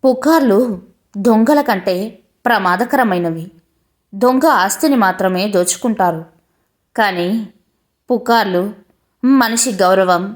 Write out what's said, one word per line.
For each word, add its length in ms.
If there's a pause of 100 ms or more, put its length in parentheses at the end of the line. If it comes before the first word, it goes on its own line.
పుకార్లు 560 (560)
దొంగల 460
కంటే 340 (500)
ప్రమాదకరమైనవి. 1000 (680)
దొంగ 320 (120)
ఆస్తిని 480
మాత్రమే 420
దోచుకుంటారు, 760 (760)
కానీ 340 (800)
పుకార్లు 540 (600)
మనిషి 480 (100)
గౌరవం 420 (120)